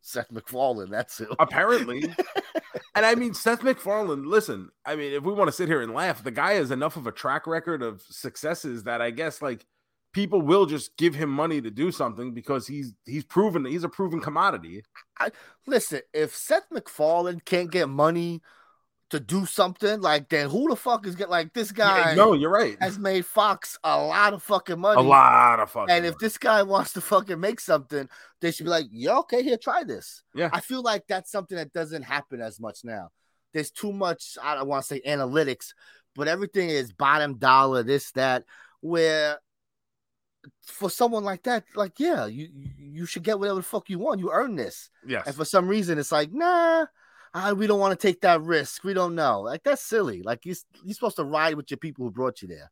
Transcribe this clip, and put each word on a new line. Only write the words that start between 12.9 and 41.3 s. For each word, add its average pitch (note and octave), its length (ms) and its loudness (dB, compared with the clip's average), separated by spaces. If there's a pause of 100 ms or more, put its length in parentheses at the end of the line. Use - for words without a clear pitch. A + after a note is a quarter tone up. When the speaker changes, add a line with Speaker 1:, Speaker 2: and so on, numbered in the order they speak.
Speaker 2:
he's C#3+ 180 -8
proven, F3 400 0
he's D#3+ 200 -6
a E3+ 40 -4
proven E3+ 320 -4
commodity. C3 640 -2 (340)
Speaker 1:
I, - 120 0 (360)
listen, F#3 360 -2 (100)
if D3+ 240 -2
Seth F4+ 340 0
MacFarlane F3 760 -2
can't F3+ 240 0
get E3 180 0
money E3 540 0 (680)
to D3+ 120 -4
do F3 240 -2
something, G3+ 560 0
like, D3+ 300 0
then D3 180 2
who A#3+ 220 0
the A#3 60 0
fuck A3+ 300 -2
is F3+ 80 -6
get, F#3 140 -6
like, E3+ 240 0
this A3 240 -4
Speaker 2:
Yeah, G3 280 6
Speaker 1:
guy D#3+ 100 2
Speaker 2:
no, G3+ 180 8
you're D3+ 160 2
right. F3+ 320 2
Speaker 1:
has F#3+ 180 -2
made F#3+ 280 0
Fox G#3 580 0
a D3 180 2
lot F#3+ 300 4
of F#3+ 100 -10
fucking F3+ 380 0
money. G#3 180 6
Speaker 2:
A - 60 8
lot B2 560 10
of G#2+ 100 0
fucking A#2+ 240 2
Speaker 1:
And F3 120 2
if E3+ 80 -2
Speaker 2:
money. - 80 -20
Speaker 1:
this A3 160 -2
guy A3 240 4
wants G3 320 0
to F3+ 80 -8
fucking F#3+ 360 0
make G#3 220 -4
something, C#3+ 480 -2 (320)
they E3+ 100 0
should D#3+ 140 -8
be E3+ 60 -2
like, D#3+ 200 0
"Yeah, B2 280 0
okay, B3 240 0
here, B3+ 160 0
try D#4+ 260 -2
this." - 380 -12 (120)
Speaker 2:
Yeah. E3 160 -2
Speaker 1:
I F3 100 -2
feel B3+ 220 -8
like A3 240 -2
that's F#3+ 240 -6
something F#3+ 280 -8
that D3+ 160 -10
doesn't D#3+ 300 -6
happen C3+ 360 -6
as A2+ 180 -12
much A2 260 -14
now. G#2 260 -12 (420)
There's D3+ 180 -6
too G#3 220 -8
much, F#3 500 -6
I D3 120 -2
don't C#3 120 -4
wanna C#3 160 -2
say C3+ 240 -8
analytics, C#3 680 -2 (400)
but D3 120 -4
everything F3+ 440 -2
is C3 240 -2
bottom D3 420 2
dollar, C3 460 6
this, C#3 300 0
that, C3 320 0 (360)
where D#3 580 0 (1300)
for - 260 -6
someone A#3 340 0
like G3 200 -6